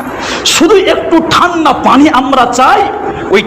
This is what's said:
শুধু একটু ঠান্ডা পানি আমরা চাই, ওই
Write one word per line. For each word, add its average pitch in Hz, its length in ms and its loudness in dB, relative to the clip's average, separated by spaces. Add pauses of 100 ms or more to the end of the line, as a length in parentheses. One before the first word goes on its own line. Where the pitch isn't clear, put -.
(440)
শুধু - 320 2
একটু 330 440 0 (100)
ঠান্ডা 330 420 0
পানি 277 360 2
আমরা 269 380 0
চাই, 277 340 2 (500)
ওই 202 160 2